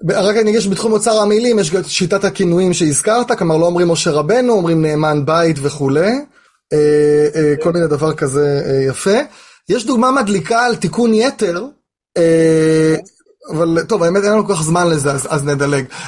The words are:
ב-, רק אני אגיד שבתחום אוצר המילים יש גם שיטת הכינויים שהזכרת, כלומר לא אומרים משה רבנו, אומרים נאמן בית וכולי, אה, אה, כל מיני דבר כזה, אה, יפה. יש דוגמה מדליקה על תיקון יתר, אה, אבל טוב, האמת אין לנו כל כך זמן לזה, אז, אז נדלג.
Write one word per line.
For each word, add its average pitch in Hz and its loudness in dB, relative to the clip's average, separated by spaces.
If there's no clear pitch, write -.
ב-, 160 0
רק 202 0
אני 214 2
אגיד 226 2
שבתחום 196 -2
אוצר 214 0
המילים 214 2
יש 170 0
גם 190 -2
שיטת 190 -2
הכינויים 185 0
שהזכרת, 214 0
כלומר 165 0
לא 165 2
אומרים 175 2
משה 170 0
רבנו, 202 0
אומרים 165 2
נאמן 151 0
בית 165 2
וכולי, 143 0
אה, 151 4
אה, 151 0
כל 170 0
מיני 170 0
דבר 151 -2
כזה, 143 -2
אה, 135 0
יפה. 196 0
יש 226 -2
דוגמה 254 0
מדליקה 226 0
על 240 -2
תיקון 226 -2
יתר, 214 -2
אה, 160 2
אבל 165 0
טוב, 208 -2
האמת 185 0
אין 208 2
לנו 214 2
כל 196 -2
כך 160 -2
זמן 170 0
לזה, 147 -2
אז, 139 -6
אז 147 -2
נדלג. 143 -2